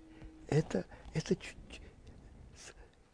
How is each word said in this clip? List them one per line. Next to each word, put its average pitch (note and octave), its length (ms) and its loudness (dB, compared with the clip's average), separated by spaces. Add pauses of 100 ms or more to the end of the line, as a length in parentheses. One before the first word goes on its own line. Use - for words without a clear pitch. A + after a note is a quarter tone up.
(500)
это, D#3+ 360 6 (280)
это E3+ 220 4
чу-, - 200 -4 (140)
чу-, - 120 -12 (1300)